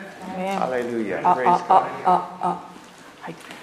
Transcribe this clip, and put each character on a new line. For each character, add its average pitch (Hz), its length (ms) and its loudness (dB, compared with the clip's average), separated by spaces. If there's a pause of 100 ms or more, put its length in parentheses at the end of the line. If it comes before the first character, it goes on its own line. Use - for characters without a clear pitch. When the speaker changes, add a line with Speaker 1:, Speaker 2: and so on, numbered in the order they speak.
(380)
Speaker 1:
Amen. 190 220 -4
Speaker 2:
ハ - 160 0
レ 123 80 0
ル 117 240 -2
ヤ。 90 160 -4
Speaker 1:
あ、 - 120 6
Speaker 2:
Praise 127 80 -2
God. 123 40 4
Speaker 1:
あ、 175 220 4
あ、 190 140 8 (220)
あ、 - 360 2
あ。 180 180 -2 (640)
は - 100 -14
い。 170 40 -12 (280)